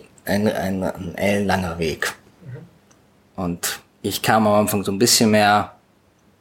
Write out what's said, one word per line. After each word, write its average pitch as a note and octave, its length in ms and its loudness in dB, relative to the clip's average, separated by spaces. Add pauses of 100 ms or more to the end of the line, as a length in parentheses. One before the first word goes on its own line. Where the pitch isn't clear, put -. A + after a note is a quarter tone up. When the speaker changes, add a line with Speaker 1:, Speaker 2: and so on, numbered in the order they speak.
(260)
Speaker 1:
ein, G#2 220 0
ein, F#2+ 360 -2
ein F2+ 320 -8
ellenlanger F#2 640 -2
Weg. - 340 -4 (320)
Speaker 2:
Mhm. - 1000 -16
Speaker 1:
Und - 360 -6 (220)
ich G2+ 200 -6
kam A2+ 260 2
am G#2 60 4
Anfang G#2 320 2
so G2+ 60 -4
ein G2 80 -4
bisschen A#2 320 4
mehr, G#2 420 4 (680)